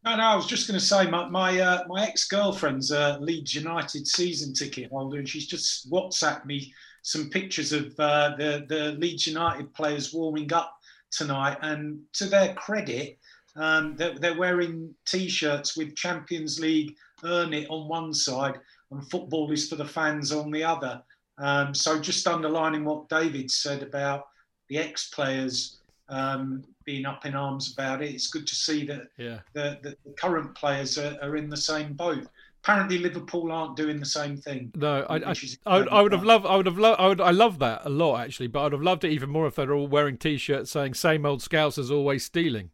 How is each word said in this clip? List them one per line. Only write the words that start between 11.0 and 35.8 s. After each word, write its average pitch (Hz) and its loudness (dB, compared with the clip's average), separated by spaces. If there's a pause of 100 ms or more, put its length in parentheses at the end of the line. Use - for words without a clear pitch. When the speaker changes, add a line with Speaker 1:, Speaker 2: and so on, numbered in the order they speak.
Speaker 1:
tonight. 139 -2
And 151 -6 (140)
to 196 -2
their 190 4
credit, 135 -6 (380)
um, 156 2
they're, 165 -2
they're 160 0
wearing 170 0 (120)
T-shirts 151 0
with 156 -6
Champions 156 -6
League 156 0 (280)
Earn 170 0
It 147 -4
on 156 -8
one 160 -4
side 135 -2 (320)
and 139 -12
Football 160 -2
is 151 0
for 160 -6
the 143 -6
Fans 151 -2
on 151 -2
the 156 -2
other. 139 -2 (380)
Um, 143 2
so 156 2
just 180 -2
underlining 156 0
what 151 -4
David 147 0
said 143 -2
about 139 -4 (420)
the 135 -4
ex-players, 135 -4 (300)
um, 135 -4 (200)
being 139 -6
up 135 -8
in 139 -6
arms 139 -4
about 135 -4
it, 143 -6
it's 127 -4
good 151 -8
to - -6
see 151 -2
that 139 -10 (100)
Speaker 2:
Yeah. 117 -10 (140)
Speaker 1:
the, 143 -4
the, 143 -12
the 143 -18
current 160 -2
players 139 -2
are, 143 -6
are 147 -4
in 147 -6
the 147 -8
same 151 -4
boat. 165 -4 (360)
Apparently, 196 2
Liverpool 165 -4
aren't 160 -4
doing 151 -2
the 143 -8
same 143 -4
thing. 131 -10
Speaker 2:
No, 143 0
I, 156 0
I, 160 -4
Speaker 1:
which - -4
is 127 -10
Speaker 2:
I 190 6
would, 196 4